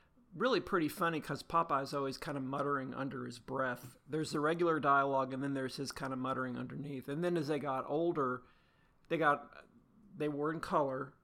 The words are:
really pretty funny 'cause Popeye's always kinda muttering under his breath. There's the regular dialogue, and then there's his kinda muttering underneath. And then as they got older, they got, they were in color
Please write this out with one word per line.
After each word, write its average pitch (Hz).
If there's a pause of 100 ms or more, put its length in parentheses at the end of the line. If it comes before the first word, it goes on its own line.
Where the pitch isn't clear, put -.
(340)
really 202
pretty 165
funny 165
'cause 143
Popeye's 156
always 135
kinda 143
muttering 135
under 127
his 120
breath. 127 (100)
There's 151
the 156
regular 165
dialogue, 139
and 131
then 139
there's 131
his 139
kinda 131
muttering 127
underneath. 131
And 147
then 175
as 147
they 151
got 131
older, 147 (640)
they 165
got, - (500)
they 147
were 147
in 165
color 139 (100)